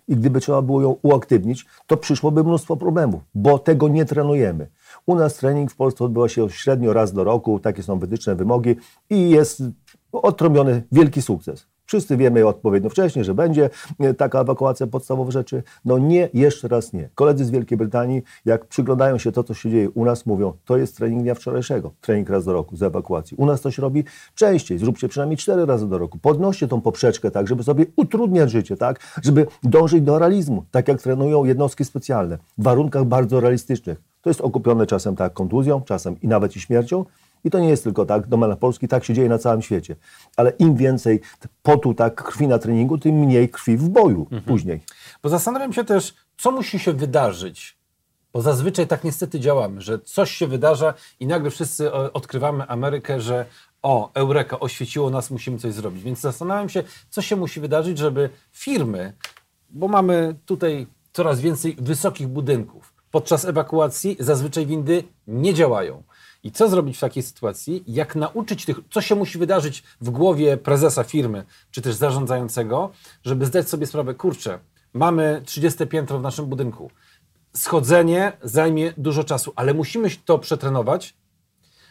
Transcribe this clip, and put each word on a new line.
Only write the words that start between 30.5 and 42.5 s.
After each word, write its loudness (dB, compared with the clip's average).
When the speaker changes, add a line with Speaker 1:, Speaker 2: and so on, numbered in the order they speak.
Speaker 1:
tak 0
jak 2
trenują 2
jednostki 0
specjalne, -4
w -2
warunkach 2
bardzo 2
realistycznych”. 0
To -2
jest 0
okupione 2
czasem -2
tak -2
kontuzją, 0
czasem -6
i -4
nawet 2
i -14
śmiercią. 0
I -2
to 2
nie 4
jest 2
tylko 0
tak, 0
domena 2
Polski, -2
tak 0
się -2
dzieje 2
na 2
całym 0
świecie. -4
Ale 4
im 4
więcej 2
t-, -16
potu, 4
tak, 0
krwi -2
na 4